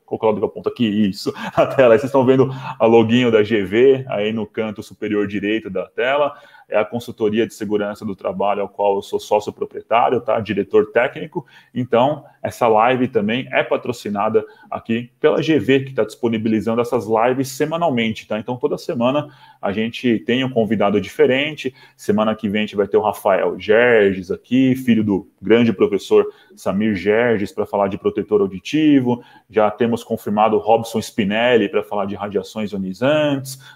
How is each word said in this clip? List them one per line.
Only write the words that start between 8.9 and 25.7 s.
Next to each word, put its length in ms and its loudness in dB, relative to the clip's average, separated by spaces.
eu 40 -2
sou 180 -6
sócio 320 -2
proprietário, 720 -2
tá? 180 -2
Diretor 540 0
técnico. 540 -4
Então, 500 0
essa 260 -2
live 400 2
também 420 -2
é 120 0
patrocinada 800 -2
aqui 480 -6
pela 240 2
G 160 2
V, 260 2
que 100 -14
tá 100 0
disponibilizando 760 -2
essas 240 -2
lives 420 0
semanalmente, 800 -4
tá? 100 -6
Então, 200 -8
toda 180 -4
semana 540 -4
a 100 -4
gente 480 -2
tem 240 -2
um 60 -4
convidado 500 0
diferente. 720 -2
Semana 380 0
que 160 -4
vem 140 0
a 20 -8
gente 100 -10
vai 100 2
ter 120 2
o 40 2
Rafael 560 0
Gerges 720 4
aqui, 460 0
filho 260 2
do 240 -2
grande 320 4